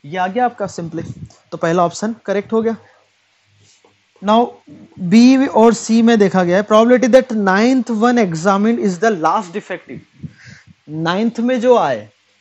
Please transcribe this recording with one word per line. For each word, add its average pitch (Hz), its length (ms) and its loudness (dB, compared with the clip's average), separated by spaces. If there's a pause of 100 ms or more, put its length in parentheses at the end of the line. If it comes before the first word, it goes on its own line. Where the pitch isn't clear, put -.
ये 156 120 -10
आ 185 100 -2
गया 240 180 -2
आपका 240 200 -6
simply, 165 480 -12 (380)
तो 175 60 -12
पहला 175 280 0
option 214 300 -6 (100)
correct 202 280 -6
हो 226 80 0
गया। 226 160 -4 (1500)
Now 233 280 0 (480)
B 240 480 4
और 226 260 4
सी 226 280 0
में 226 180 4
देखा 185 240 2
गया 175 140 0
है, 208 100 -2
probability 226 480 4
that 254 220 2
ninth 220 680 0
one 240 260 2
examined 196 560 0
is 180 180 -2
the 214 200 0
last 175 300 -2
defective। 180 460 -12 (920)
Ninth 175 500 -4
में 240 220 -2
जो 240 160 2
आए, 123 320 -4 (320)